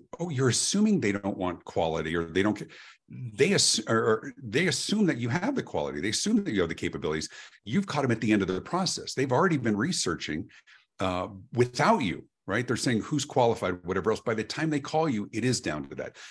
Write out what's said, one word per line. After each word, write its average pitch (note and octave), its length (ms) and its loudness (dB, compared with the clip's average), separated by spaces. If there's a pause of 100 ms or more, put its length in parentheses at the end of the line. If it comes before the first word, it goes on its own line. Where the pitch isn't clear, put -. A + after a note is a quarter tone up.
(180)
"Oh, E3+ 120 -6
you're C3 180 2
assuming G3+ 500 4
they A2 140 2
don't G2+ 240 -2
want F2+ 280 -4
quality, D#2+ 520 -2
or E2+ 80 0
they E2 180 2
don't G#2+ 160 2
ca-," - 80 -10 (420)
they B2+ 460 0
ass-, - 320 4
or, A2+ 100 2
or A#2 360 2 (100)
they C3 240 0
assume G3+ 400 0
that C#3 120 2
you A#2+ 100 -2
have F3+ 260 0
the - 80 -2
quality. D2 380 -4
They F2+ 80 -2
assume G3+ 340 2
that F3 100 -4
you F#2+ 100 2
have E2+ 60 2
the E2 60 -4
capabilities. D#2 540 -4 (340)
You've F#3 240 -2
caught C#3+ 160 -2
them B2+ 80 2
at A2+ 100 0
the A2 120 4
end G2+ 100 4
of F2+ 60 -2
the F#2 120 0
process. - 540 -4
They've C3+ 160 0
already D#3+ 260 4
been A2+ 200 0
researching, D#2+ 720 -2 (500)
uh, F#2 260 -2 (260)
without D3+ 500 4
you, E2 220 -2 (220)
right? A#2 180 0
They're B2 120 0
saying, A2+ 260 0
"Who's C#3+ 220 -2
qualified," G2+ 600 0
whatever F#2+ 280 0
else. G2+ 80 -2
By A2+ 140 -2
the G#2+ 100 -4
time D#3 260 -4
they D3 80 0
call D#3 300 -2
you, G#2 240 -2
it G#2+ 120 -4
is B2+ 160 2
down D2+ 280 -6
to - 80 -12
that. - 200 -8 (140)